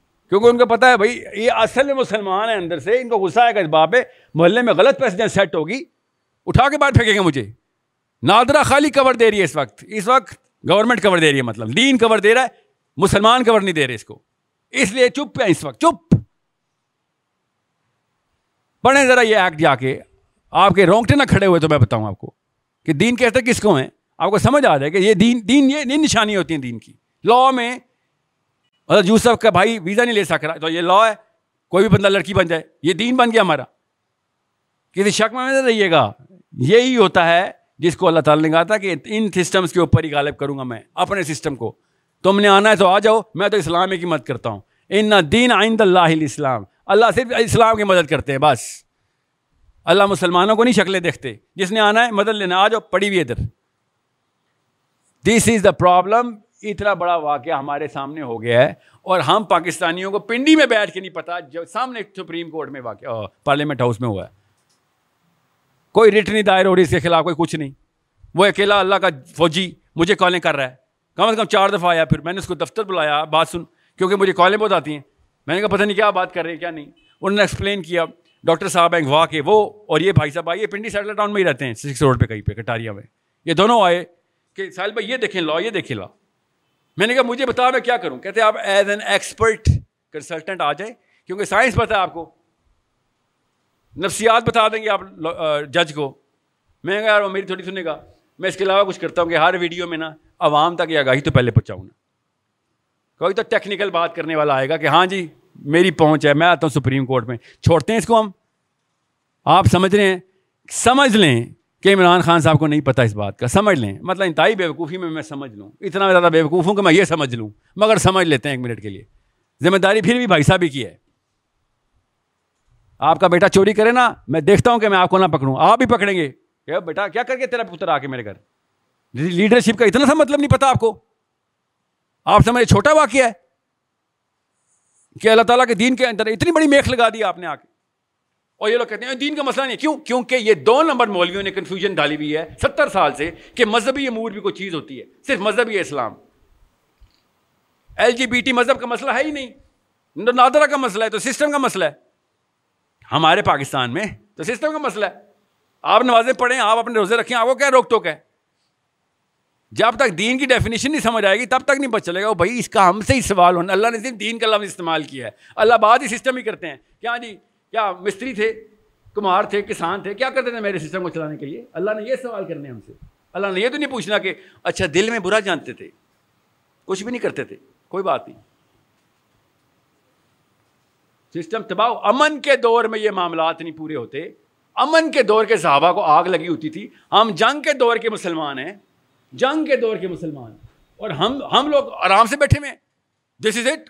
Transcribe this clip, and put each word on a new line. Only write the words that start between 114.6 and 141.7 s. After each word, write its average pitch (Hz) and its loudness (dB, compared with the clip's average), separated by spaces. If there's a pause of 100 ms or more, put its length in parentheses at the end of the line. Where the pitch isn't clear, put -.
میں 180 -10
میں 156 -10
سمجھ 139 -14
لوں، 104 -20 (100)
اتنا 190 -2
زیادہ 175 4
بیوقوف 165 2
ہوں 202 2
کہ 202 0
میں 175 4
یہ 185 4
سمجھ 147 -4
لوں، 110 -10 (280)
مگر 214 4
سمجھ 185 2
لیتے 147 0
ہیں 139 -4
ایک 123 -8
منٹ 110 -10
کے 110 -14
لیے۔ 98 -16 (580)
ذمہ 180 4
داری 196 2
پھر 202 2
بھی 247 -2
بھائی 170 4
صاحب 180 2
ہی 170 0
کی 131 -8
ہے۔ 80 -20 (2000)
آپ 151 0
کا 196 6
بیٹا 175 4
چوری 196 4
کرے 214 2
نا، 240 2 (140)
میں 160 -2
دیکھتا 196 4
ہوں 240 2
کہ 214 0
میں 196 2
آپ 180 2
کو 190 2
نہ 185 4
پکڑوں، 135 -2
آپ 208 4
بھی 262 2
پکڑیں 202 0
گے۔ 151 -4 (340)
کہ 160 -6
بیٹا 180 -6
کیا 214 -6
کر 254 -6
کے 262 -4
تیرا 233 -6
پتر 180 -8
آ 151 0
کے 135 -8
میرے 127 -10
گھر؟ 101 -12 (800)
لیڈرشپ 190 2
کا 233 2
اتنا 233 2
سا 277 4
مطلب 294 2
نہیں 285 -2
پتا 269 2
آپ 254 0
کو؟ 220 -4 (1200)
آپ 190 6
سمجھے 240 2
چھوٹا - 4
واقعہ 269 4
ہے 226 0 (1900)
کہ 214 0
اللہ 220 6
تعالیٰ 240 4
کے 233 -2
دین 240 0
کے 254 0
اندر 220 -4
اتنی 226 -2
بڑی 311 2
میخ 277 2
لگا 233 2
دی 220 -6
آپ 175 -4
نے 180 -14
آ 151 -6
کے۔ - -16 (880)
اور 214 -4
یہ 226 2
لوگ 240 -2
کہتے 220 -10
ہیں 262 -8
دین 285 -6
کا 294 -4
مسئلہ 262 -2
نہیں 262 -4
ہے۔ 202 -6
کیوں؟ 311 -2
کیونکہ 247 -4
یہ 220 2
دو 165 4
نمبر 254 0
مولویوں 185 -2
نے 196 -6
کنفیوژن 190 -6